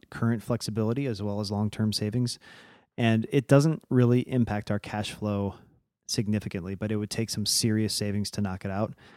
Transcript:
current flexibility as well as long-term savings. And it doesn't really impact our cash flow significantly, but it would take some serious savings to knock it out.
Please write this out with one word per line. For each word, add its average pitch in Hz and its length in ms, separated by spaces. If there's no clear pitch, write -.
current 113 320
flexibility 117 640
as 104 140
well 104 200
as 101 100
long-term 107 400
savings. 120 480
And 113 320
it 139 200
doesn't 143 400
really 123 320
impact 107 500
our 101 80
cash - 320
flow 101 440
significantly, 101 680
but 104 180
it 110 40
would 104 160
take 113 180
some 107 160
serious 107 480
savings 104 380
to - 100
knock 95 240
it 98 60
out. 110 240